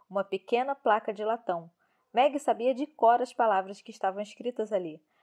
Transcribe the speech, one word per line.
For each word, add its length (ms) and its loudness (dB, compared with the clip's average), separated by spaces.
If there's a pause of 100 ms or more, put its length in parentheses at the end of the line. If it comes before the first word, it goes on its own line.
uma 160 -4
pequena 500 -2
placa 380 0
de 120 -8
latão. 460 -4 (420)
Meg 260 2
sabia 360 0
de 120 -4
cor 360 4
as 100 -6
palavras 480 0
que 100 -18
estavam 300 -4
escritas 520 -6
ali. 300 -4 (200)